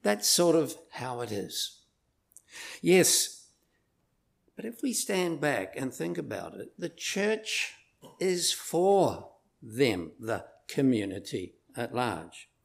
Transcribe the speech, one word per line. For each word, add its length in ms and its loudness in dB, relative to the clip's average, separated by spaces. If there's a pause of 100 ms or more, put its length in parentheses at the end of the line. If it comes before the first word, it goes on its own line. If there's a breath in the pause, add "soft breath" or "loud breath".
That's 260 0
sort 280 6
of 220 2 (140)
how 300 -8
it 100 -6
is. 500 -6 (1000 loud breath)
Yes, 680 4 (1080)
but 100 -12
if 180 -10
we 80 0
stand 480 0
back 380 0
and 160 -4
think 240 -6
about 380 -8
it, 220 -14
the 120 -8
church 880 -4 (440)
is 320 0
for 760 2 (320)
them, 580 0
the 260 -6 (220)
community 880 0 (220)
at 180 -6
large. 540 -4 (160)